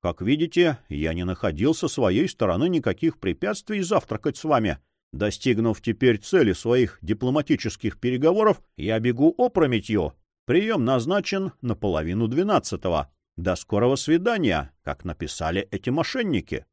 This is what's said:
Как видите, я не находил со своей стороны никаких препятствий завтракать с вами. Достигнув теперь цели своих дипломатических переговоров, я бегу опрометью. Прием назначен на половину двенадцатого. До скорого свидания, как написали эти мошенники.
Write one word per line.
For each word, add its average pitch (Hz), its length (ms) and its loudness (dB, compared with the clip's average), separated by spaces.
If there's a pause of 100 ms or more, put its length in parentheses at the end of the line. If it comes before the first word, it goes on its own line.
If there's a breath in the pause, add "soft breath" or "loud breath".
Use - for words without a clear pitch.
Как 87 200 -4
видите, 156 580 0 (100)
я 78 260 -2
не 87 100 -4
находил 92 500 0
со - 140 -4
своей 120 400 2
стороны 104 400 0
никаких 160 500 -2
препятствий 196 640 -4
завтракать 165 540 -2
с - 80 -16
вами. 113 340 2 (340)
Достигнув 107 680 0
теперь 117 380 2
цели 135 340 4
своих 117 500 0
дипломатических 123 960 -2
переговоров, 156 640 2 (160)
я 107 220 -2
бегу 123 400 4
опрометью. 117 760 0 (300)
Прием 185 400 2
назначен 165 680 -2 (100)
на 117 120 -2
половину 90 540 -2
двенадцатого. 117 840 -2 (260)
До 87 180 -2
скорого 120 420 0
свидания, 156 760 0 (100)
как - 220 -10
написали 82 680 -4
эти 101 200 -4
мошенники. 165 840 -4